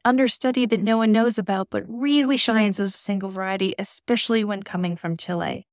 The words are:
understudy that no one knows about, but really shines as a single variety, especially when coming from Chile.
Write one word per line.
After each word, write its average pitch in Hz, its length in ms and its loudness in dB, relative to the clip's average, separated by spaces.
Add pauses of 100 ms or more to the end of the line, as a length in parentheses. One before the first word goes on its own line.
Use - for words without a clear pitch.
understudy 254 600 2
that 214 160 0
no 226 160 2
one 220 140 4
knows 226 260 4
about, 190 320 -2
but 196 180 -4
really 269 500 2
shines 214 420 2
as 196 160 -2
a - 20 -8
single 196 320 -4
variety, 190 480 -2
especially 226 640 -2
when 202 200 -4
coming 180 320 -4
from 165 220 -6
Chile. 170 560 -6